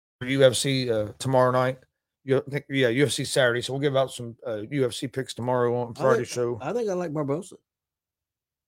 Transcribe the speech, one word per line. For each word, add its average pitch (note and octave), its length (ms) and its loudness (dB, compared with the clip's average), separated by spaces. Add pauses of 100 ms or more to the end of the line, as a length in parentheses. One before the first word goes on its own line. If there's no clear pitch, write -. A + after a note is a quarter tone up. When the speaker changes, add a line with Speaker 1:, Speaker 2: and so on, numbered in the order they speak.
(240)
Speaker 1:
U C3+ 200 2
F B2 120 8
C, C3 360 0
uh, G#2+ 180 -2 (100)
tomorrow B2+ 320 4
night. B2+ 260 0 (460)
You C3+ 260 2
think, C#3+ 200 -6
yeah, C3+ 180 2
U C3 180 2
F A#2 60 0
C - 120 -4
Saturday. B2 380 2
So B2+ 120 -8
we'll C3+ 100 -4
give C#3 120 0
out C3 160 0
some, A#2 240 -12 (120)
uh, G#2+ 220 -6
U C#3 140 0
F A#2 100 -2
C - 140 -8
picks - 280 -8
tomorrow B2 400 0
on A#2+ 200 -6
Speaker 2:
I C#3 60 -10
Speaker 1:
Friday B2+ 220 4
Speaker 2:
think, - 60 -12
Speaker 1:
show. A#2+ 300 -4
Speaker 2:
I C#3+ 140 -6
think A3+ 160 -4
I F#3 40 -2
like F3 200 -6
Barbosa D3+ 400 -4 (1160)